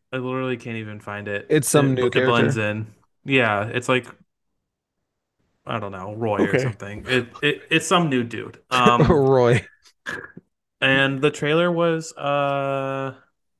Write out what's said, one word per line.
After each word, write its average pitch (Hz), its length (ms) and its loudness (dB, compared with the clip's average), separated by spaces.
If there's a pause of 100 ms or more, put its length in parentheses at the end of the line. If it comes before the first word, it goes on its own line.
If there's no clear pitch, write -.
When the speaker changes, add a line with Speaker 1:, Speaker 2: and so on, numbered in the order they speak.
(120)
Speaker 1:
I 131 60 -6
literally 127 400 -4
can't 117 200 -10
even 107 220 -10
find 104 280 -10
it. 101 220 -6
Speaker 2:
It's 151 180 2
some 139 260 4
Speaker 1:
It, - 20 0
Speaker 2:
new 127 100 0
Speaker 1:
it 123 60 0
blends 123 420 2
Speaker 2:
character? 110 80 -2
Speaker 1:
in. 107 320 -4 (320)
Yeah, 113 380 2
it's 120 260 -4
like, 127 160 0 (1600)
I 120 140 -6
don't 101 120 -10
know, 98 220 -12
Roy 107 300 -2
or - 60 0
Speaker 2:
Okay. 131 100 2
Speaker 1:
something. 107 480 -6
It, 123 200 0 (140)
it, 143 200 -2 (100)
it's 160 160 0
some 175 220 2
new 127 140 0
dude. 110 420 -12
Speaker 2:
<laughs> - 40 -20
Speaker 1:
Um, 123 380 4
Speaker 2:
Roy. 131 580 4 (1160)
Speaker 1:
and 135 380 2
the 147 120 2
trailer 160 400 0
was, 165 420 -2
uh, 139 1040 -4 (440)